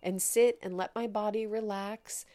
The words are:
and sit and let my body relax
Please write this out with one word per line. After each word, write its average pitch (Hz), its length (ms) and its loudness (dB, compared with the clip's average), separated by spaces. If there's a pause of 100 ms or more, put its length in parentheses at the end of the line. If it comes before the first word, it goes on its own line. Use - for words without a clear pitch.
and 185 200 -2
sit 233 400 4
and 185 160 -4
let - 180 -4
my 233 120 -2
body 214 380 0
relax 208 880 -6